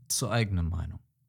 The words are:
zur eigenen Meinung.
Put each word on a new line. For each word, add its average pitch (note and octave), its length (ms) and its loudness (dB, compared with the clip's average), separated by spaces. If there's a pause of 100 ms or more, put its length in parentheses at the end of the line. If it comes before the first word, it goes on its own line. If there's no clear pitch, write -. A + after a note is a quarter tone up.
zur - 240 -2
eigenen G2 380 2
Meinung. D#2+ 300 -4 (300)